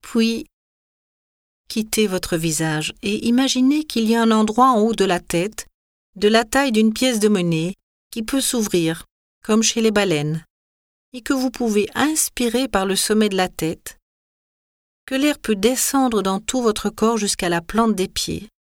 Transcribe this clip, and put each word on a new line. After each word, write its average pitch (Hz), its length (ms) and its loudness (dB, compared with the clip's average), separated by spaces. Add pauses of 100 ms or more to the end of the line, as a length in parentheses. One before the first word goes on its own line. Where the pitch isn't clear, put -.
Puis, 226 420 -2 (1200)
quittez 220 380 -2
votre 185 320 -4
visage 160 640 -2
et 208 240 -4
imaginez 262 600 2
qu'il 226 220 -2
y 226 80 2
a 233 60 2
un 226 80 4
endroit 220 400 4
en 220 120 2
haut 226 120 2
de 202 120 0
la 180 140 0
tête, 175 460 -4 (500)
de 196 120 0
la 220 160 4
taille 269 280 0
d'une 220 220 4
pièce 247 260 0
de 214 100 2
monnaie, 175 440 0 (380)
qui 233 100 -8
peut 262 200 -2
s'ouvrir, 180 640 -2 (380)
comme 220 200 2
chez - 180 0
les 220 80 4
baleines, 160 560 0 (680)
et 247 80 -12
que 277 120 -2
vous 262 160 0
pouvez 214 460 0
inspirer 254 720 0
par 196 180 -2
le 196 100 0
sommet 214 340 2
de 190 80 -2
la 185 120 0
tête, - 480 -8 (1080)
que 262 80 -4
l'air 285 240 0
peut 214 160 -2
descendre 233 680 0
dans 190 180 -2
tout 254 220 -4
votre 214 280 0
corps 226 280 0
jusqu'à 196 320 -2
la 170 120 -2
plante 214 340 0
des 185 120 -2
pieds. 170 420 -8 (120)